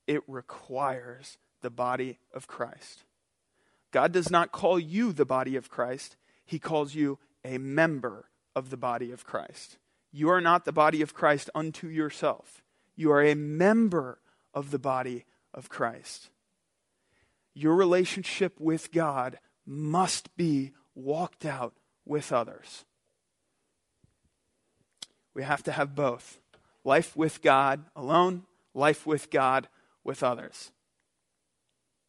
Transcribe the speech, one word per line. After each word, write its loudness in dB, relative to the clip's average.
It 0
requires -8
the -6
body -4
of -16
Christ. -10
God 4
does 0
not 2
call 2
you -2
the 2
body 0
of -6
Christ. -6
He -6
calls -2
you 0
a -6
member -2
of -6
the -10
body -6
of -18
Christ. -12
You 0
are 4
not 4
the -2
body 4
of -4
Christ 2
unto -6
yourself. -4
You 2
are 8
a 6
member 2
of -6
the -2
body -4
of -18
Christ. -8
Your 4
relationship 2
with -2
God -2
must -2
be 0
walked -6
out -6
with -4
others. -4
We -8
have -4
to -4
have -4
both. -4
Life 2
with -2
God 4
alone, 2
life 2
with -2
God 2
with -6
others. -6